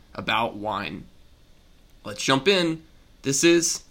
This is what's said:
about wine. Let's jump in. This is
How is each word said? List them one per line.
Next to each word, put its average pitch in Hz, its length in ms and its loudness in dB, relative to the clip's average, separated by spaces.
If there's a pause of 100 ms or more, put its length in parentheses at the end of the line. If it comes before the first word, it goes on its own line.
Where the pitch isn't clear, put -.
(140)
about 110 420 -2
wine. 101 480 -6 (1000)
Let's 104 220 -10
jump 135 240 2
in. 170 340 2 (400)
This 139 220 0
is 170 460 4